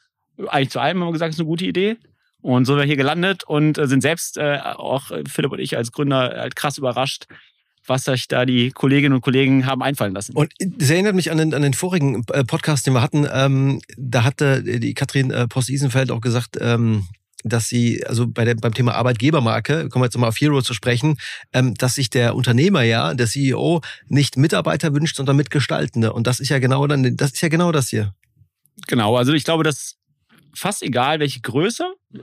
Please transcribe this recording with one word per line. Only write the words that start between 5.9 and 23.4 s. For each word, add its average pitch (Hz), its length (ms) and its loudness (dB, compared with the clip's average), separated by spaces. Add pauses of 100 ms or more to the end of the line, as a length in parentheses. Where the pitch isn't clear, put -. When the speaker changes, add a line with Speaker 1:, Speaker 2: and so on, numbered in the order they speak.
Speaker 1:
Gründer 131 440 -2
halt 120 200 -10
krass 143 220 -4
überrascht, 131 460 -4 (600)
was 131 180 -2
sich 127 240 -2
da 127 160 0
die 123 260 2
Kolleginnen 143 440 2
und 123 80 0
Kollegen 135 420 4
haben 131 180 -2
einfallen 127 300 -2
lassen. - 240 -10
Speaker 2:
Und 147 240 0
das 170 300 0
erinnert 190 240 4
mich 165 160 0
an 160 80 0
den, 156 160 2
an 147 80 0
den 139 100 4
vorigen, 139 500 -2 (120)
äh, 135 100 2
Podcast, 156 420 -2
den 135 60 2
wir 123 80 4
hatten. 147 320 2
Ähm, 135 480 2 (160)
da 120 280 0
hatte 135 380 2
die 113 300 -2
Katrin, 131 380 -2
äh, 120 180 0
Post-Isenfeld 131 640 0
auch 117 100 -4
gesagt, 120 400 -2
ähm, 113 480 2 (360)
dass 113 240 -2
sie, 120 360 0
also 117 220 0
bei 113 180 -2
der, 120 120 2
beim 113 180 -2
Thema 120 200 2
Arbeitgebermarke, 123 920 0
kommen 127 140 0
wir 127 40 4
jetzt 123 120 -4
mal 120 100 2
auf 107 120 -4
Hero 143 200 4
zu 123 140 -4
sprechen, 123 440 0 (340)
ähm, 127 220 2
dass 127 200 -2
sich 135 160 -2
der 120 240 2
Unternehmer 131 480 4
ja, 120 320 2
der 123 120 0
C 135 240 0